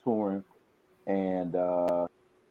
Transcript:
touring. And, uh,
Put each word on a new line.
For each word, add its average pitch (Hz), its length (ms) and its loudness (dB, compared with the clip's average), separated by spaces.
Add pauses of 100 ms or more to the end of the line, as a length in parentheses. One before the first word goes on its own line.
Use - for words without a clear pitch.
touring. 101 400 -2 (600)
And, 92 500 0
uh, 87 520 2 (420)